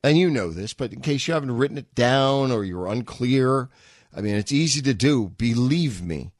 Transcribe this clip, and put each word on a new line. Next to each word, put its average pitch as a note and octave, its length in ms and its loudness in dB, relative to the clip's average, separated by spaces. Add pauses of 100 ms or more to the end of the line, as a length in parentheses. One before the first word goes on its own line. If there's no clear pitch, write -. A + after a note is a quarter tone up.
And D3+ 160 4
you F3+ 100 4
know G#2+ 220 -2
this, F#2 240 -10
but A#2+ 180 -6
in - 80 -12
case C#3+ 280 -2
you E3 60 -2
haven't C3+ 220 -4
written C3+ 220 0
it - 160 -16
down C3+ 560 4
or G#2+ 140 0
you're F2+ 240 -6
unclear, B2+ 800 0 (440)
I F#2 80 -8
mean, G#2 120 -2
it's G#2 180 -2
easy D3 300 0
to C3+ 100 2
do. A#2+ 360 0
Believe A#2+ 720 -2
me. E2 380 -8